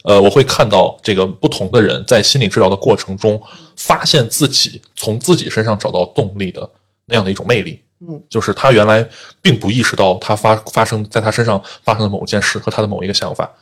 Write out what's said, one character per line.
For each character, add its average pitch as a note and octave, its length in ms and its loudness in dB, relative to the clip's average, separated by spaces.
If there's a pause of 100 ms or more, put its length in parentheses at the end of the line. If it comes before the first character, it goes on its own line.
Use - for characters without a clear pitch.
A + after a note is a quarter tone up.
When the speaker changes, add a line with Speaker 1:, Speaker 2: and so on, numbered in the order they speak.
Speaker 1:
呃， G2+ 180 6
我 G2+ 80 6
会 C3+ 140 6
看 C3+ 240 0
到 G2 340 2
这 G#2 140 -2
个 F#2+ 100 2
不 F#2+ 220 -2
同 G2 240 -8
的 A#2+ 100 4
人 - 240 0
在 A2+ 160 4
心 C3 200 2
理 G#2 80 0
治 - 100 0
疗 G2 80 6
的 F#2+ 80 0
过 G#2 220 0
程 F#2+ 180 -10
中 G#2+ 260 0 (360)
发 D#3 260 0
现 C#3+ 240 2
自 - 220 -2
己， - 320 -4 (160)
从 A2 200 -4
自 F3+ 160 0
己 - 160 -2
身 A2+ 140 -2
上 G#2+ 160 -2
找 G#2+ 100 -4
到 F2 180 -2
动 G2+ 300 -4
力 F#2 140 -6
的 - 180 -14 (360)
那 A#2+ 100 -2
样 G#2+ 80 2
的 F#2+ 80 -2
一 - 20 -2
种 - 140 -10
魅 A2+ 140 2
力。 E2+ 180 -10 (220)
Speaker 2:
嗯。 E3 280 -14
Speaker 1:
就 A2+ 120 -2
是 G#2 120 -2
他 C3+ 200 4
原 G#2 120 6
来 A2 220 2 (340)
并 B2 160 2
不 G2 140 -4
意 B2 100 0
识 - 140 -2
到 F#2+ 200 2
他 G#2+ 200 -4
发， A2 180 2 (200)
发 A2+ 100 0
生， A2 260 -4
在 A2+ 120 -2
他 G#2+ 100 0
身 A#2 140 -2
上 G#2 140 0 (240)
发 A#2 100 2
生 A2 100 -2
的 G#2 60 0
某 G2 160 -8
件 G#2 160 -2
事 - 180 -2
和 - 100 -8
他 G#2+ 120 -2
的 G#2+ 60 -2
某 G2+ 140 -6
一 F#2 60 -6
个 G2 60 -4
想 - 200 -4
法， - 160 -6 (120)